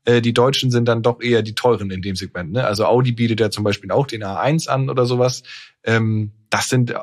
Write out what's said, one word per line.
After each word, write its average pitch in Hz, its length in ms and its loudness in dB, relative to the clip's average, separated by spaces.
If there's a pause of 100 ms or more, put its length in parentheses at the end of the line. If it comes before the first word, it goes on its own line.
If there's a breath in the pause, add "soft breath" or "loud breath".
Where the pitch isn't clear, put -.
Äh, 120 160 4
die 117 140 0
Deutschen 127 360 2
sind 120 160 2
dann 113 160 2
doch 117 200 0
eher 117 200 2
die 107 120 -8
teuren 104 360 0
in 92 120 -6
dem 95 120 -4
Segment, 90 380 -10
ne? 127 120 -2
Also 104 200 0
Audi 123 280 2
bietet 117 280 0
ja 107 100 2
zum 104 140 -6
Beispiel 98 260 -4
auch 131 160 0
den 110 160 -10
A 95 160 -6
eins 147 300 0
an 135 220 -2
oder 127 160 0
sowas. 123 360 0 (400 loud breath)
Ähm, 110 500 0 (180)
das 104 180 -2
sind, 127 340 2